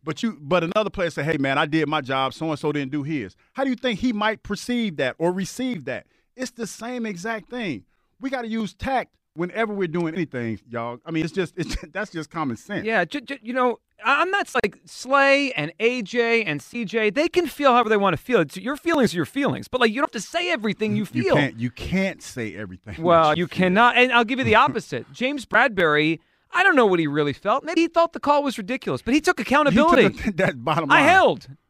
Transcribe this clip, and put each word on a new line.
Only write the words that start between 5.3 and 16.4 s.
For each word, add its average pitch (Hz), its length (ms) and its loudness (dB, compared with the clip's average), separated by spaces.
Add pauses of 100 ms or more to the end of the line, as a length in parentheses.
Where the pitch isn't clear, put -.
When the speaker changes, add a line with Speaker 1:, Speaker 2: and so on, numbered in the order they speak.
Speaker 1:
receive 196 540 -6
that? 120 240 -10 (260)
It's 254 160 -8
the 233 160 -10
same 240 400 -10
exact 214 420 -8
thing. 190 360 -8 (340)
We 262 100 -8
gotta 247 200 -6
use 220 260 -6
tact 247 400 -4 (200)
whenever 190 380 -4
we're 196 140 -2
doing 160 280 -2
anything, 120 440 -4 (100)
y'all. 117 380 -8
I 165 60 -10
mean, 160 120 -2
it's 160 80 -6
just, 185 240 -4
it's, - 280 -6
<laughs> 151 80 -20
that's 190 180 -8
just 160 200 -10
common 147 260 -4
sense. 202 280 -8
Speaker 2:
Yeah, 214 200 0
ju-, 285 180 -8
ju-, 269 180 -10
you 226 140 -12
know, 247 240 0 (260)
I, 277 160 2
I'm 359 100 0
not 403 160 0
s-, - 160 -4
like, - 220 -2
Slay 277 680 2
and 151 280 -4
A 240 220 0
J 233 420 0